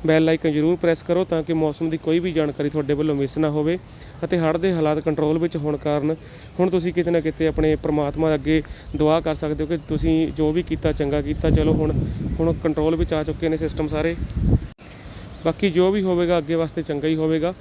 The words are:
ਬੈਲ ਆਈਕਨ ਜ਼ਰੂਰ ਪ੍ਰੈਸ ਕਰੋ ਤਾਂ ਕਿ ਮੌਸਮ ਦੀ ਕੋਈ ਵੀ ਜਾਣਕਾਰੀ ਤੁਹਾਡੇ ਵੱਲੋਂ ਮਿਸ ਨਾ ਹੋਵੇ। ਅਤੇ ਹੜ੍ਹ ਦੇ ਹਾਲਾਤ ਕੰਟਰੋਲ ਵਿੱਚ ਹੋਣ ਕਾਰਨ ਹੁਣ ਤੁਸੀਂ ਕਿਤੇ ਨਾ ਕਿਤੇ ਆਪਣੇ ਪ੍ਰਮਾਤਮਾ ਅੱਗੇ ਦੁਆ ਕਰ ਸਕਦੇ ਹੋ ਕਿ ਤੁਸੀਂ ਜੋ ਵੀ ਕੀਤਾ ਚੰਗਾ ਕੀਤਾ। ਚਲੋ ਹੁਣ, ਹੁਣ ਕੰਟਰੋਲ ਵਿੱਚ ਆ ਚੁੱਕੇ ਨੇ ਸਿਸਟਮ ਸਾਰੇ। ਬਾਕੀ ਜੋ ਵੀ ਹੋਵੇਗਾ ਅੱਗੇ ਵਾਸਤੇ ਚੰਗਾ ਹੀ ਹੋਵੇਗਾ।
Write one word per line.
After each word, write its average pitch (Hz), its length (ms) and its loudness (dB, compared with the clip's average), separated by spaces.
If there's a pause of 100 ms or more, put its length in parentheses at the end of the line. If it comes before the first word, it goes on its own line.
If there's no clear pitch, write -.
ਬੈਲ 160 220 4
ਆਈਕਨ 160 240 2
ਜ਼ਰੂਰ 156 240 2
ਪ੍ਰੈਸ 165 260 0
ਕਰੋ 175 220 0
ਤਾਂ 170 180 -2
ਕਿ 170 100 -4
ਮੌਸਮ 160 380 0
ਦੀ 160 60 -4
ਕੋਈ 160 220 0
ਵੀ 175 140 -2
ਜਾਣਕਾਰੀ 147 360 0
ਤੁਹਾਡੇ 143 260 0
ਵੱਲੋਂ 151 220 0
ਮਿਸ 139 220 -2
ਨਾ 156 120 2
ਹੋਵੇ। 151 280 0 (460)
ਅਤੇ 175 140 0
ਹੜ੍ਹ 165 200 2
ਦੇ 185 140 2
ਹਾਲਾਤ 156 260 2
ਕੰਟਰੋਲ 156 400 0
ਵਿੱਚ 165 180 -2
ਹੋਣ 147 200 -2
ਕਾਰਨ 147 380 0 (460)
ਹੁਣ 185 100 4
ਤੁਸੀਂ 175 220 0
ਕਿਤੇ 170 180 0
ਨਾ 170 100 4
ਕਿਤੇ 156 260 -2
ਆਪਣੇ 156 300 2
ਪ੍ਰਮਾਤਮਾ 151 580 0
ਅੱਗੇ 147 280 2 (340)
ਦੁਆ 151 240 4
ਕਰ 156 140 -2
ਸਕਦੇ 151 300 -4
ਹੋ - 40 -6
ਕਿ 165 100 -2 (100)
ਤੁਸੀਂ 160 400 2
ਜੋ 151 240 0
ਵੀ 170 100 0
ਕੀਤਾ 160 300 -2
ਚੰਗਾ 143 300 0
ਕੀਤਾ। 151 280 0
ਚਲੋ 156 220 4
ਹੁਣ, 156 200 2 (480)
ਹੁਣ 165 120 2
ਕੰਟਰੋਲ 160 440 0
ਵਿੱਚ 170 180 0
ਆ 156 80 0
ਚੁੱਕੇ 151 260 -2
ਨੇ 156 80 0
ਸਿਸਟਮ 156 320 -2
ਸਾਰੇ। 156 280 -2 (1300)
ਬਾਕੀ 165 260 2
ਜੋ 180 200 4
ਵੀ 202 120 0
ਹੋਵੇਗਾ 175 360 2
ਅੱਗੇ 156 160 -2
ਵਾਸਤੇ 165 280 -2
ਚੰਗਾ 147 260 -2
ਹੀ 160 80 2
ਹੋਵੇਗਾ। 160 440 0